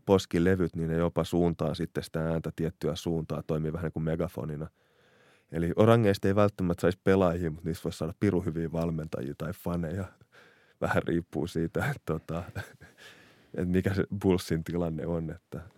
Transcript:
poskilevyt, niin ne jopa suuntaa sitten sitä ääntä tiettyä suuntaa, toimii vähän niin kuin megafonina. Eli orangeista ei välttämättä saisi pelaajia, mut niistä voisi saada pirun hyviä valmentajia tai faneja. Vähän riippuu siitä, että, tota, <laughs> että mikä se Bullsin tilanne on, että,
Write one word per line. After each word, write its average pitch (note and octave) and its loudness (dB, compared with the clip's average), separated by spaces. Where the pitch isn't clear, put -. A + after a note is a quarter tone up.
poskilevyt, F2+ 4
niin E2 -4
ne E2 -2
jopa E2 0
suuntaa E2+ 0
sitten D#2 -6
sitä D#2+ -4
ääntä E2 -4
tiettyä D#2+ -4
suuntaa, D#2+ -6
toimii D#2 -2
vähän E2 -6
niin D#2 -6
kuin D#2+ -6
megafonina. D#2+ -4
Eli E2+ 0
orangeista G#2+ 6
ei G2 4
välttämättä G2 2
saisi F2+ 2
pelaajia, F2+ 4
mut D#2+ -8
niistä E2 -4
voisi - -4
saada E2 -6
pirun F#2 2
hyviä E2 -4
valmentajia D#2+ -4
tai D#2+ -6
faneja. F2 -4
Vähän E2 0
riippuu D#2+ -2
siitä, E2 -2
että, C#3+ -4
tota, D#2+ -6
<laughs> - -18
että F2+ -2
mikä F#2 2
se G2 0
Bullsin F2+ 2
tilanne E2 -4
on, E2 -4
että, D#2+ -12